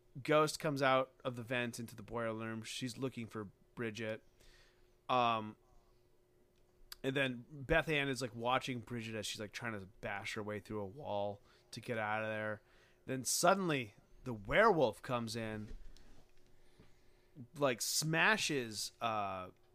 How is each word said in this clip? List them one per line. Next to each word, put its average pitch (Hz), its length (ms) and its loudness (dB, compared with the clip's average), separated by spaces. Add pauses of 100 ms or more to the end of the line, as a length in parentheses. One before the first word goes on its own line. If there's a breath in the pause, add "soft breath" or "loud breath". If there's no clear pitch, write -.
(260)
Ghost 151 340 4
comes 143 240 0
out 131 280 6 (140)
of 127 120 -4
the 123 60 -8
vent 123 360 -2
into 117 160 -8
the 113 80 -12
boiler 113 320 -4 (120)
room. 113 180 -6
She's 120 340 -6
looking 123 300 -4
for 107 180 -6 (300)
Bridget. 110 440 -4 (880 soft breath)
Um, 117 460 4 (1500)
and 135 100 0
then 127 380 0
Beth 151 360 0
Ann 143 200 0
is, 127 120 -2
like, 123 140 -4
watching 123 460 0
Bridget 113 340 -8
as 107 120 -4
she's, - 140 -6
like, 104 120 -8
trying 117 220 -6
to 98 80 -8 (180)
bash 104 340 -6
her 110 80 -4
way 104 160 -4
through 107 220 -6
a 101 60 -4
wall 101 540 -4 (300 soft breath)
to - 100 -10
get 113 180 -4
out 107 240 0
of 110 60 -2
there. 107 320 -2 (460 soft breath)
Then 131 180 -4
suddenly 170 680 4 (300)
the 123 80 -4
werewolf 135 720 6
comes 117 340 -2
in, 110 320 -6 (1900 soft breath)
like, 135 220 2
smashes, 156 1200 2
uh, 101 460 0 (280)